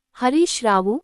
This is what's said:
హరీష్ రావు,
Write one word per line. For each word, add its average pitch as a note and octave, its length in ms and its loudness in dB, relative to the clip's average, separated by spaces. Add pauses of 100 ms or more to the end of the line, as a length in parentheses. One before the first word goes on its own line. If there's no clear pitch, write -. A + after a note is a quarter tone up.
(140)
హరీష్ C4 520 -2
రావు, G3+ 380 0